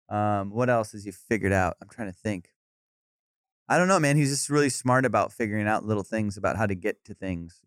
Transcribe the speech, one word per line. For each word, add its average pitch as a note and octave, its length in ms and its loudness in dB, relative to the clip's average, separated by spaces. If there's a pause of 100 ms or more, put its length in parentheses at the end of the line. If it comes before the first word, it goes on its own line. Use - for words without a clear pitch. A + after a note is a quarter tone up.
Um, G#2 420 -2
what B2 180 0
else A2+ 220 0
has G2+ 140 -14
he G2+ 60 -12
figured G2 420 -2
out? F#2 280 0
I'm - 80 -20
trying G#2+ 200 -10
to F2+ 40 -12
think. G2 360 -8 (1200)
I C3+ 80 4
don't F3+ 100 4
know, F#3+ 120 4
man. C#3+ 160 4
He's D3 140 4
just C#3 200 -4
really D3 200 4
smart B2+ 360 2
about G#2+ 280 0
figuring G#2 340 -2
out G#2+ 180 0
little G#2+ 180 0
things G#2 340 -4
about F#2+ 180 -2
how G#2+ 100 0
to G2 100 -2
get G2 300 -6
to G#2+ 80 -16
things, F2 540 -10